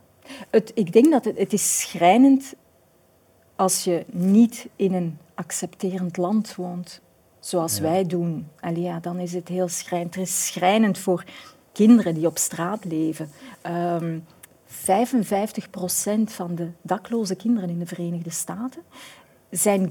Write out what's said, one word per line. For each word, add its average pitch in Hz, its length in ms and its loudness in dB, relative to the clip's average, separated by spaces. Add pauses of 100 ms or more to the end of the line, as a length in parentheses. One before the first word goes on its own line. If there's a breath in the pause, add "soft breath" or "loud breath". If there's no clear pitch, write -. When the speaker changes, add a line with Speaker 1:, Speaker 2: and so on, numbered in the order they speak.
(500 loud breath)
Speaker 1:
Het, - 240 2
ik 170 180 -2
denk 262 200 8
dat 254 120 2
het, - 140 -4
het 196 140 0
is - 280 0
schrijnend 240 720 6 (1040)
als 190 280 0
je 175 280 0
niet 196 540 4 (100)
in 190 180 0
een 170 240 -2 (160)
accepterend 180 840 -6
land 208 380 0
woont, 180 460 -10 (400)
zoals 160 360 -2
Speaker 2:
Ja. 101 60 -4
Speaker 1:
wij 175 240 2
doen. 165 420 -2 (120)
Allee, 170 220 -4
ja, 170 180 -4
dan 175 180 -8
is 175 140 -6
het 175 160 -8
heel 180 200 -2
schrijnend. 175 460 -6
Het 185 100 -4
is - 220 -4
schrijnend 196 520 2
voor 175 260 0 (480 loud breath)
kinderen 208 420 6
die 160 120 0
op 160 120 -2
straat 185 460 -4
leven. 156 460 -4 (320 loud breath)
Ehm, 170 560 -4 (480)
vijfenvijftig 214 1040 -2
procent 208 600 -2
van 175 220 -8
de 170 140 -6 (140)
dakloze 190 520 -4
kinderen 220 360 -2
in 170 80 -4
de 170 80 -6
Verenigde 170 440 -6
Staten 240 520 -10 (680 loud breath)
zijn 190 400 2